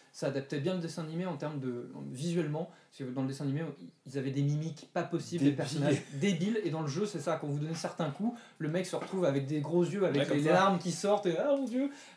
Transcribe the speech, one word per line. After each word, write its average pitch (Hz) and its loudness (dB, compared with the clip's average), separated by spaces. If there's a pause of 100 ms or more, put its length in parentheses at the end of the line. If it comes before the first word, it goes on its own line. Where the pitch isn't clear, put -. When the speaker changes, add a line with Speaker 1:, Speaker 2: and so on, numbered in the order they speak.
(120)
Speaker 1:
ça - -6
adaptait 139 -2
bien 170 0
le 180 -2
dessin 165 -6
animé 165 -4
en 180 -4
termes 151 -6
de, 123 -6 (220)
visuellement, 160 -2 (220)
parce 131 -8
que 123 -8
dans 135 -2
le 131 0
dessin 139 -6
animé, 139 0 (440)
ils 139 -6
avaient 135 -4
des 143 0
mimiques 151 -2
pas 175 -2
possibles, 165 -2
les 143 8
Speaker 2:
Débiles. 135 -2
Speaker 1:
personnages 143 2 (120)
débiles, 190 2
et 160 0
dans 160 -2
le 147 -2
jeu, 175 0
c'est 170 -6
ça, 160 -2
quand 151 -4
vous 143 -2
donnez 156 -2
certains 165 -2
coups, 214 -2 (220)
le 156 -2
mec 185 0
se 165 -4
retrouve 185 -2
avec 139 2
des 151 0
gros 170 4
yeux, 185 2
avec 143 4
Speaker 3:
Ouais, 147 2
comme 151 2
Speaker 1:
les, 143 4
les 156 4
Speaker 3:
ça. 175 8
Speaker 1:
larmes 190 6
qui 180 -2
sortent, 202 2
et 165 2
ah 277 4
mon 277 0
Dieu, 254 0 (260)